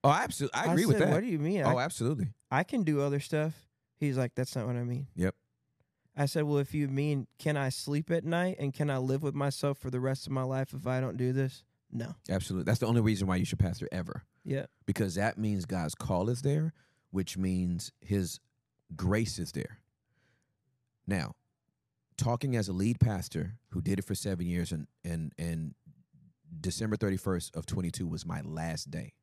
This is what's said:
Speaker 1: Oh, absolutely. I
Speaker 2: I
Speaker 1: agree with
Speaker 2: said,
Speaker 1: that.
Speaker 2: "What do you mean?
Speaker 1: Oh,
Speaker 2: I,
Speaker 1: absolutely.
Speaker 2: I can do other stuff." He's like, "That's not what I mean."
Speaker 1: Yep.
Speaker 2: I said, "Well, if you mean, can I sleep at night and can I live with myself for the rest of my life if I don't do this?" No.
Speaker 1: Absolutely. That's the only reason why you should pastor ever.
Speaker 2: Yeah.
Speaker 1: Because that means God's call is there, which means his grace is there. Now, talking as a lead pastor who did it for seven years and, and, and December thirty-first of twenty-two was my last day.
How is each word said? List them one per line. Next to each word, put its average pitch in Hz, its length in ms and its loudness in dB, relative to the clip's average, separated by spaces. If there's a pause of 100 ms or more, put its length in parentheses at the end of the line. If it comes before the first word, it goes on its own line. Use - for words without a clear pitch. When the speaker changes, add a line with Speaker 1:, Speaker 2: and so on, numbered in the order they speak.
Speaker 1:
Oh, 139 80 8
absolutely. 151 480 0
I 226 60 0
Speaker 2:
I 165 60 2
Speaker 1:
agree 165 140 4
with 180 140 6
Speaker 2:
said, - 80 6
Speaker 1:
that. 147 60 4
Speaker 2:
"What 175 80 4
do 247 60 -2
you 165 120 0
mean? 170 240 0
Speaker 1:
Oh, - 140 4
Speaker 2:
I, 123 60 0
Speaker 1:
absolutely. 117 500 -2 (180)
Speaker 2:
I 143 120 4
can 226 200 0
do 147 180 2
other 143 180 2
stuff." 156 340 0 (420)
He's 139 220 0
like, 123 180 0
"That's 127 200 -2
not 117 120 -2
what 123 80 -2
I 120 80 -2
mean." 123 320 -4
Speaker 1:
Yep. 92 200 0 (800)
Speaker 2:
I 143 120 2
said, 151 160 0
"Well, 147 160 2
if 139 160 -2
you 147 120 2
mean, 139 400 0 (120)
can 151 180 0
I 135 120 0
sleep 147 420 -2
at 165 120 2
night 175 360 0
and 143 140 -2
can 147 180 0
I 131 80 0
live 135 240 0
with 135 120 0
myself 139 440 0
for 120 100 -6
the 123 100 -2
rest 135 280 -2
of 127 40 -4
my 131 120 0
life 131 300 -2
if 139 140 -8
I 127 140 2
don't 127 160 -2
do 127 160 2
this?" 131 300 0 (320)
No. 117 200 -4 (120)
Speaker 1:
Absolutely. 92 380 0
That's 110 140 4
the 117 80 0
only 117 140 6
reason 101 260 4
why 92 80 4
you 90 100 2
should - 140 -4
pastor - 320 2
ever. - 320 -6 (200)
Speaker 2:
Yeah. 139 220 -4 (220)
Speaker 1:
Because 95 260 0
that 101 240 0
means 104 280 0
God's 87 280 -2
call 92 340 0
is 123 140 -2
there, 151 320 0 (380)
which 95 260 -2
means 92 540 0 (100)
his 95 380 -2 (560)
grace 101 420 0
is 87 140 -6
there. - 280 -8 (1300)
Now, 92 300 0 (840)
talking 120 380 2
as 101 120 2
a 98 60 -2
lead 107 260 2
pastor 98 580 2 (120)
who 98 120 -4
did 98 180 0
it 95 60 -6
for 98 100 -2
seven 90 320 -2
years 87 240 0
and, 78 160 -4 (180)
and, 82 320 -4
and 82 380 -4 (840)
December 107 380 -2
thirty-first 95 580 0
of 78 120 -6
twenty-two 90 400 -2
was 80 180 -4
my 85 160 -4
last 80 500 -6
day. - 300 -8